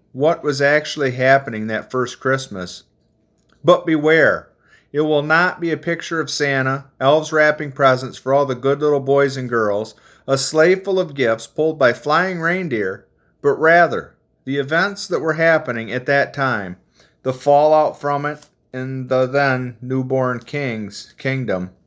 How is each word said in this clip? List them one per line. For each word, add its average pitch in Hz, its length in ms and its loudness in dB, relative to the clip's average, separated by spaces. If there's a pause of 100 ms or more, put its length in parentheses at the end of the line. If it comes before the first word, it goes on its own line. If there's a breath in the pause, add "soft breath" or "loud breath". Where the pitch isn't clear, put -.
(120)
what 151 320 0
was 139 180 -2
actually 147 500 0
happening 131 540 2
that 110 240 -6
first 127 300 -4
Christmas. 131 640 -6 (800)
But 170 240 4
beware, 151 600 2 (420 soft breath)
it 143 100 -2
will 151 220 0
not 165 360 0
be 170 120 -4
a 156 60 -2
picture 165 420 -6
of 139 100 -6
Santa, 135 560 -2 (140)
elves 151 340 2
wrapping 151 380 2
presents 131 440 2
for - 160 -4
all 139 140 4
the 131 80 -4
good 135 260 0
little 147 200 2
boys 139 380 2
and 127 120 -8
girls, 107 460 -2 (320 soft breath)
a 135 100 2
sleigh 156 380 4
full 185 240 -2
of 151 160 -4
gifts 117 320 0
pulled 156 320 -4
by 123 140 4
flying 170 460 -2
reindeer, 143 680 -4 (340)
but 143 140 2
rather 160 600 2 (300)
the 135 120 -4
events 170 500 -2
that 170 120 -2
were 156 140 -2
happening 131 580 0
at 127 140 -6
that 139 260 2
time, 110 460 -4 (460 soft breath)
the 131 100 -2
fallout 147 680 4
from 143 240 -4
it, 147 240 -8 (240)
and 131 380 -8
the 131 160 2
then 127 560 0
newborn 127 580 -2
king's 113 760 -8
kingdom. 110 540 -4 (160)